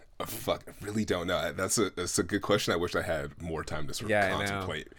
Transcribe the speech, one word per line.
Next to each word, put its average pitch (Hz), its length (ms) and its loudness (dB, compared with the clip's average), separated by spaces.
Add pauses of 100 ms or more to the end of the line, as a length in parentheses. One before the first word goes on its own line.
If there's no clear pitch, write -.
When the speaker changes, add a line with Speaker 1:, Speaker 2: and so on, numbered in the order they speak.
(200)
Speaker 1:
uh, - 60 -6
fuck, - 420 -2
I - 180 -14
really 104 200 -2
don't 90 200 0
know. 85 280 0
That's 95 260 0
a, 95 100 4
that's 87 300 -2
a 95 40 6
good 98 200 0
question. 104 280 4
I 87 60 4
wish 85 180 0
I 85 60 2
had 76 400 -2
more 80 220 -4
time - 240 -4
to - 80 -4
sort 104 100 -6
of 107 60 -4
Speaker 2:
Yeah, 104 160 6
I - 40 2
know. 98 60 2
Speaker 1:
contemplate, 95 600 -2